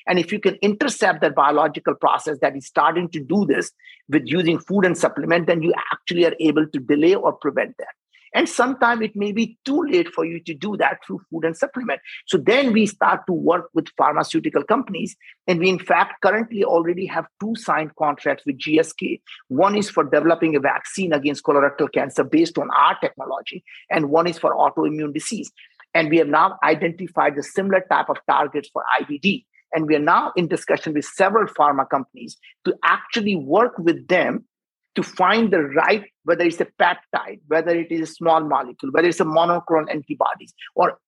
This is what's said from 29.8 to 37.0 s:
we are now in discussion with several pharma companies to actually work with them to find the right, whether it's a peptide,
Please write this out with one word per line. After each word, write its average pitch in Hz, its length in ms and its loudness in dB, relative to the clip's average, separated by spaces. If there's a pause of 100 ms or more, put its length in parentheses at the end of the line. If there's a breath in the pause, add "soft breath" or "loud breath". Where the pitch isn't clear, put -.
we 151 80 2
are 147 60 2
now 190 340 2
in 175 140 0
discussion 160 460 -4
with 147 100 -4
several 196 420 0
pharma 143 420 0
companies 131 480 -6 (280 soft breath)
to - 200 -2
actually 202 520 0
work 170 420 0
with 156 300 -2
them 139 360 0 (500)
to 185 80 -2
find 196 500 0
the 180 80 2
right, 160 440 0 (180)
whether 170 220 0
it's 165 160 0
a 175 60 -4 (140)
peptide, 151 680 -2